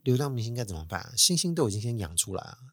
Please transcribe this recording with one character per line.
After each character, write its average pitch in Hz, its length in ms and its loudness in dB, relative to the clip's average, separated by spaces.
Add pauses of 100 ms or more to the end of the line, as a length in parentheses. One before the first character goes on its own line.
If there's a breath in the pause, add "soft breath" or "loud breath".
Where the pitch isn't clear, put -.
流 127 120 6
量 143 140 0
明 120 140 -2
星 117 100 -4
该 123 100 -2
怎 98 100 -4
么 80 120 -6
办？ 87 320 -6
星 - 180 6
星 170 180 0
都 147 140 4
已 98 40 0
经 104 80 -2
先 117 180 -2
养 85 180 -4
出 92 180 0
来 - 80 -4
啊， - 160 -16 (140)